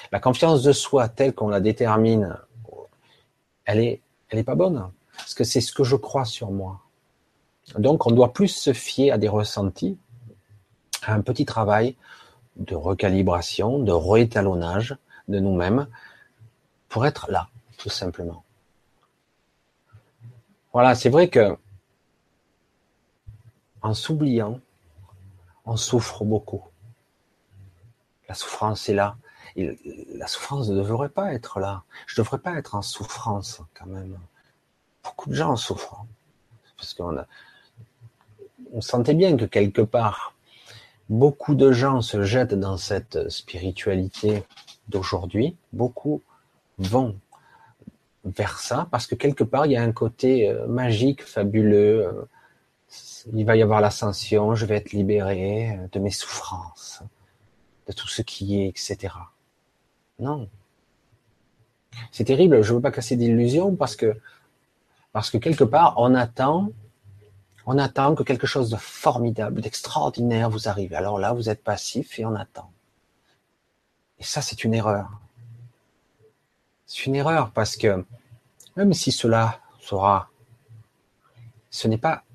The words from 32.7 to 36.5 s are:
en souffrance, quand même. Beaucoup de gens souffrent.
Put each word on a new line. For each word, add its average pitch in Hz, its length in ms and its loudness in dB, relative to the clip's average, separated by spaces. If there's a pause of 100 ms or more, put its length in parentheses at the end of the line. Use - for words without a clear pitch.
en 101 80 -6
souffrance, - 800 -10 (120)
quand 90 140 -20
même. 92 320 -14 (840)
Beaucoup - 260 -14
de 131 60 -6
gens 151 200 -2
souffrent. - 500 -10 (720)